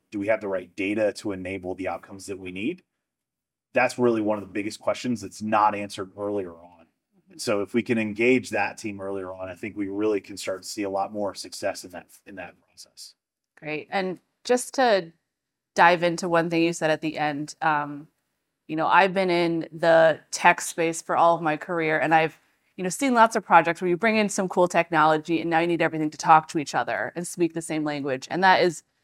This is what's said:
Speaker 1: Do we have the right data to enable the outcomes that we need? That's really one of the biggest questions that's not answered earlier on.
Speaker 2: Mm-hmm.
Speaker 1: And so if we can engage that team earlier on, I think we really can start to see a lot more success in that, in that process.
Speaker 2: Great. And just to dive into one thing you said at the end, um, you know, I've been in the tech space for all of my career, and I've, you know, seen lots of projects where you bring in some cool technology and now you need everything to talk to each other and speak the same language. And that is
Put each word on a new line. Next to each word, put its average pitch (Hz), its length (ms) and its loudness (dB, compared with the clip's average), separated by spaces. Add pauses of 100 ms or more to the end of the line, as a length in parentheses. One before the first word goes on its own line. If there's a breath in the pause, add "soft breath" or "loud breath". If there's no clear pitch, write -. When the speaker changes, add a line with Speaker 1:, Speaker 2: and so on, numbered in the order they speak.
(120)
Speaker 1:
Do 107 80 -6
we 98 80 -6
have 110 140 0
the 104 60 -8
right 92 280 -6
data 104 420 -2
to 107 140 -8
enable 92 440 -8
the 92 120 -8
outcomes 92 380 -12
that 98 140 -12
we 92 120 -12
need? 117 320 -8 (920)
That's 123 240 0
really 117 240 2
one 107 160 0
of 101 60 -10
the 90 80 -18
biggest 104 280 -6
questions 120 420 -4
that's 95 200 -14
not 107 340 2
answered 101 420 -10
earlier 101 340 -4
on. 85 340 -20
Speaker 2:
Mm-hmm. - 480 -20
Speaker 1:
And - 80 -14
so 104 200 0
if 98 120 -6
we 117 100 2
can 117 140 -2
engage 113 520 0
that 101 280 -4
team 101 220 -10
earlier 98 320 -8
on, 92 180 -12
I 90 60 -14
think 98 220 -14
we 101 100 -4
really 101 320 -2
can 98 160 -14
start 95 280 -8
to - 40 -18
see - 160 -6
a 98 60 -4
lot 98 240 -4
more 104 220 -6
success - 500 -8
in 90 60 -20
that, 87 160 -16 (180)
in 101 100 -20
that 90 200 -16 (120)
process. - 460 -20 (460)
Speaker 2:
Great. 151 320 -10
And 185 280 -4 (240)
just 247 300 -2
to 202 400 2 (600)
dive 175 300 6
into 175 240 -2
one 170 220 2
thing 165 140 2
you 170 100 2
said 160 160 -2
at 156 120 -2
the 160 160 -6
end, 151 440 -4
um, 147 460 -2 (600)
you 156 80 -6
know, 156 120 0
I've 180 260 6
been 190 160 0
in 170 420 0
the 165 480 4 (120)
tech - 280 4
space 165 420 -4
for 175 140 -4
all 170 200 6
of 160 60 -4
my 156 140 0
career, 160 440 -2
and 156 160 2
I've, 160 240 2 (380)
you 185 60 -6
know, 185 60 -4
seen 262 240 0
lots 226 220 6
of 208 100 -4
projects 170 340 4
where 185 80 -2
you 175 80 2
bring 220 220 0
in 208 100 2
some 190 220 -4
cool 180 180 4
technology 160 720 2
and 165 100 -4
now 170 100 2
you 175 80 0
need 170 140 0
everything 160 280 0
to 151 80 -12
talk 160 320 6
to - 80 -4
each 143 180 -4
other 120 400 -2
and 175 120 -6
speak 170 260 -2
the 165 80 -6
same 156 220 -4
language. 143 460 -4
And 170 140 -2
that 185 180 6
is 175 220 0 (200)